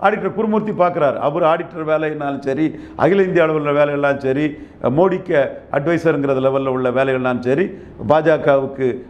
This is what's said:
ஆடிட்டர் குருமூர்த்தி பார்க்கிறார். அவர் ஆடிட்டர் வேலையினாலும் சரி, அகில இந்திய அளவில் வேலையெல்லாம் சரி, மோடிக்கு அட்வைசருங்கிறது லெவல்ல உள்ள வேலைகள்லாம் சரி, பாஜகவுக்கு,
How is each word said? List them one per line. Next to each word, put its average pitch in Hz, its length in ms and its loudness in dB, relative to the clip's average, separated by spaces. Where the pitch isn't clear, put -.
ஆடிட்டர் 196 340 0
குருமூர்த்தி 214 380 -2
பார்க்கிறார். 151 460 2
அவர் 147 240 0
ஆடிட்டர் 160 440 0
வேலையினாலும் 151 540 -2
சரி, 147 400 -2
அகில 180 260 4
இந்திய 175 200 2
அளவில் 156 300 0
வேலையெல்லாம் 143 480 0
சரி, 135 380 -2
மோடிக்கு 160 640 2
அட்வைசருங்கிறது 147 680 0
லெவல்ல 135 260 0
உள்ள 127 240 0
வேலைகள்லாம் 127 500 0
சரி, 147 380 -2
பாஜகவுக்கு, 139 1000 2